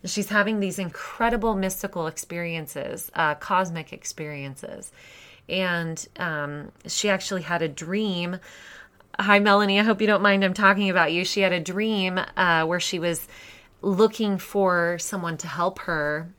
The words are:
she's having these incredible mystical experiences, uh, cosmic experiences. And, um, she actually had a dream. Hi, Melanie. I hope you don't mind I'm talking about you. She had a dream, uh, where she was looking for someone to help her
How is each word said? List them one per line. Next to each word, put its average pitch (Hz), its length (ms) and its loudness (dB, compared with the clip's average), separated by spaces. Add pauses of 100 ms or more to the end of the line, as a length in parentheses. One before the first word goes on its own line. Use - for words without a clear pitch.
she's 196 240 -4
having 208 300 2
these 196 200 -4
incredible 226 760 -2
mystical 190 520 -4
experiences, 165 1080 -8
uh, 151 200 2
cosmic 277 580 -2
experiences. - 960 -12 (580)
And, 170 580 -2 (100)
um, 147 540 -6 (140)
she - 240 -2
actually 190 320 -2
had 165 200 -2
a 165 60 -2
dream. 180 720 -4 (800)
Hi, 202 200 6
Melanie. 202 400 6
I 214 40 6
hope 214 180 2
you 214 60 4
don't 208 140 4
mind 196 220 6
I'm 185 100 2
talking 196 360 4
about 175 220 4
you. 175 140 0
She 196 160 0
had 185 120 4
a 180 60 0
dream, 185 600 -2 (160)
uh, 170 300 4
where 175 140 0
she 170 200 -4
was 165 280 -2 (540)
looking 208 560 2
for 175 600 2
someone 170 380 -6
to 170 100 -10
help 175 320 -2
her 160 600 -4